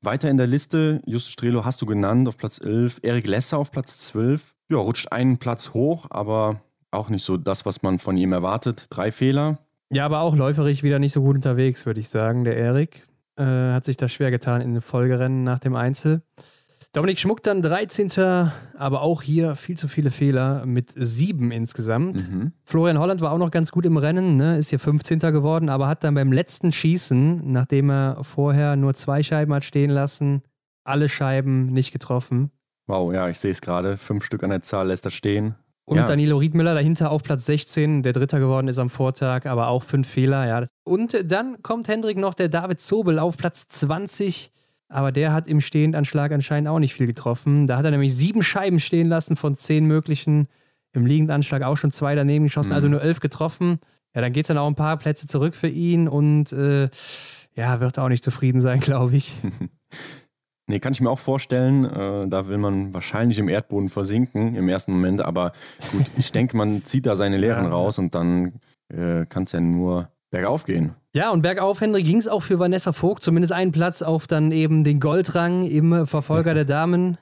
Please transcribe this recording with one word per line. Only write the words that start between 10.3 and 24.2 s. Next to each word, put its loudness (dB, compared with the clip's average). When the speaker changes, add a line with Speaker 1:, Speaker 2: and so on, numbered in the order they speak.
Speaker 2:
läuferisch 2
wieder 2
nicht 2
so 0
gut 4
unterwegs, 0
würde -2
ich -10
sagen, 0
der 0
Erik. 0
Äh, -2
hat 0
sich -4
da -2
schwer -2
getan 0
in -4
den -2
Folgerennen 0
nach -2
dem -2
Einzel. 0
Dominik 0
Schmuck 0
dann 2
dreizehnter, 0
aber -2
auch 0
hier 0
viel -10
zu -6
viele -2
Fehler 0
mit -2
sieben -2
insgesamt. -2
Speaker 1:
Mhm. -4
Speaker 2:
Florian 2
Holland 0
war 0
auch 0
noch 0
ganz 0
gut 0
im 4
Rennen, 2